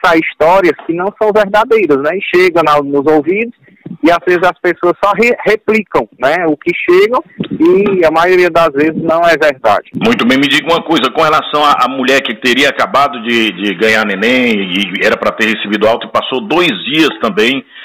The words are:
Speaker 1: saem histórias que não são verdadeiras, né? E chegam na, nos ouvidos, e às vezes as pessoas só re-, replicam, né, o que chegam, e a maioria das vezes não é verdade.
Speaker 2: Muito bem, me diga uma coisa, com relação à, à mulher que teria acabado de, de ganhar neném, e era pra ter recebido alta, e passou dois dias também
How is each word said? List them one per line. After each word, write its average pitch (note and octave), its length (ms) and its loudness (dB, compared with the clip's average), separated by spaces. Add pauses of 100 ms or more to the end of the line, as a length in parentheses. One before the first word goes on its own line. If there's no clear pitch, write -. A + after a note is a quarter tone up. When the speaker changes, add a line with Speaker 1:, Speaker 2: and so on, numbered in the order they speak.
Speaker 1:
saem E3+ 160 2
histórias E3+ 520 2 (140)
que E3 60 -2
não F3+ 280 -4
são G#3+ 120 2
verdadeiras, G#3 640 2
né? D3+ 180 -2
E G3 200 -4
chegam F3 280 4
na, D3 180 2
nos C#3 280 -2
ouvidos, F3+ 440 0 (480)
e E3+ 80 4
às F3 160 2
vezes F3+ 160 0
as F3 180 0
pessoas F3 420 0
só G3+ 100 2
re-, A3+ 320 0
replicam, G#3 640 -2 (100)
né, D#3+ 280 0
o D3+ 100 0
que - 140 -4 (180)
chegam, F4 340 2 (360)
e F#3 460 2
a D#3 60 2
maioria F3 400 2
das E3 220 2
vezes D#3 300 -2
não E3 200 0
é E3+ 140 2
verdade. B2+ 580 -2
Speaker 2:
Muito A3+ 320 0
bem, C3 120 2
me C#3+ 80 0
diga C#3+ 260 -2
uma E3 100 0
coisa, C#3 280 -2
com D#3 120 -2
relação D3+ 420 0
à, C#3+ 200 2
à B2 40 0
mulher C3 320 0
que B2+ 140 -6
teria B2+ 340 0
acabado B2 540 0
de, A2+ 300 -2
de F#2+ 220 -4
ganhar A2 300 0
neném, A2+ 480 0 (200)
e F#2 320 -4
era A2 120 0
pra G#2 160 -2
ter A2 140 -2
recebido G#2 420 -2
alta, A#2 180 -2
e - 60 -12
passou B2 280 -4
dois D3+ 300 -2 (140)
dias D3 240 0 (120)
também A#2 440 -2 (200)